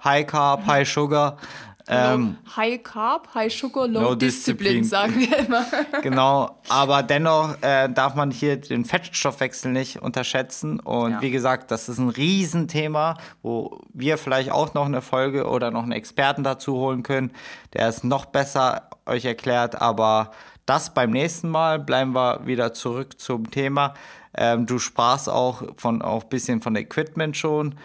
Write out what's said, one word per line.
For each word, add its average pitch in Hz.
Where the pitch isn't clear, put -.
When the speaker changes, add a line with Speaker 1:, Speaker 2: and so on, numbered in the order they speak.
Speaker 1:
High 143
Carb, 143
Speaker 2:
Mhm. 101
Speaker 1:
High 143
Sugar. 147
Speaker 2:
Low, -
Speaker 1:
Ähm, 120
Speaker 2:
High 233
Carb, 240
High 226
Sugar, 262
Low 220
Speaker 1:
No 247
Speaker 2:
Discipline, 220
Speaker 1:
Discipline. 226
Speaker 2:
sagen 214
wir 262
immer. 240
Speaker 1:
<laughs> -
Genau, 131
aber 139
dennoch, 156
äh, 135
darf 131
man 143
hier 143
den 123
Fettstoffwechsel 135
nicht 131
unterschätzen. 131
Und 117
Speaker 2:
Ja. 107
Speaker 1:
wie 135
gesagt, 131
das -
ist 120
ein 127
Riesenthema, 156
wo 117
wir 147
vielleicht 131
auch 147
noch 143
eine 139
Folge 135
oder 123
noch 117
einen 120
Experten 139
dazu 135
holen 131
können, 131
der 113
es 117
noch 131
besser 135
euch 120
erklärt. 120
Aber 110
das 147
beim 123
nächsten 165
Mal. 160
Bleiben 131
wir 123
wieder 120
zurück 131
zum 113
Thema. 139
Ähm, 117
du 120
sprachst 123
auch 127
von, 113
auch 110
ein -
bisschen 120
von 113
Equipment 156
schon. 151